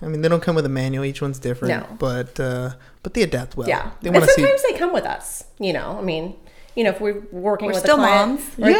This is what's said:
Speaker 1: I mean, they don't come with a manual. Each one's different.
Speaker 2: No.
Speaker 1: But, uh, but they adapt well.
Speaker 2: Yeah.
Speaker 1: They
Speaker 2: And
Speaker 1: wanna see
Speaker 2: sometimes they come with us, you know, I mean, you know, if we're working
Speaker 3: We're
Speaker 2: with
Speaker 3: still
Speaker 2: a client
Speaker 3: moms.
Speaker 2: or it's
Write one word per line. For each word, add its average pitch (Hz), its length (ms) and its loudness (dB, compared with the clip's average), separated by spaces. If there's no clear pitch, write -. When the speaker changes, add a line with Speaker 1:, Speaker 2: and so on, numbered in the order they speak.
Speaker 1:
I 160 60 -8
mean, 156 120 -4
they 160 80 2
don't 165 140 2
come 170 140 0
with 151 100 2
a - 20 -2
manual. 135 360 -2
Each 139 180 -6
one's 139 160 -4
different. 127 500 -4
Speaker 2:
No. 113 80 -16
Speaker 1:
But, 123 440 -6
uh, 127 300 -4
but - 100 -8
they 240 80 2
adapt 131 340 -4
well. 120 120 -4
Speaker 2:
Yeah. - 240 -2
Speaker 1:
They - 60 -4
Speaker 2:
And - 80 6
Speaker 1:
wanna - 100 6
see 539 160 8
Speaker 2:
sometimes 554 200 4
they 480 140 2
come 349 160 -2
with 254 140 0
us, - 380 -8
you 190 120 -2
know, 143 260 -6
I 208 40 -10
mean, 175 320 -4
you 233 80 0
know, 208 80 2
if 185 100 -4
we're 208 300 -4
working 202 380 -2
Speaker 3:
We're 196 60 0
Speaker 2:
with 185 80 -2
Speaker 3:
still 302 140 6
Speaker 2:
a - 20 6
client 208 320 4
Speaker 3:
moms. 285 120 -2
Speaker 2:
or 226 100 4
it's 381 120 8